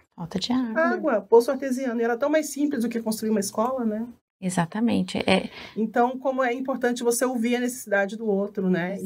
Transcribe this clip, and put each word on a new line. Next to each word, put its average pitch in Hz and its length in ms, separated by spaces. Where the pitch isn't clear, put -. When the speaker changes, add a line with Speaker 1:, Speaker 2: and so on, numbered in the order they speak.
Speaker 1:
Falta 180 240
de 240 140
água. 247 300
Speaker 2:
Água, 320 400
poço 240 280
artesiano. 262 500
E 226 40
era 233 120
tão 277 140
mais 302 200
simples 277 340
do 240 60
que 226 120
construir 220 280
uma 214 100
escola, 240 440
né? 220 220
Speaker 1:
Exatamente. 185 800
É. 190 220
Speaker 2:
Então, 240 400
como 262 280
é 240 80
importante 262 500
você 240 220
ouvir 240 320
a 247 40
necessidade 202 560
do 226 100
outro, 196 440
né? 180 280
E - 80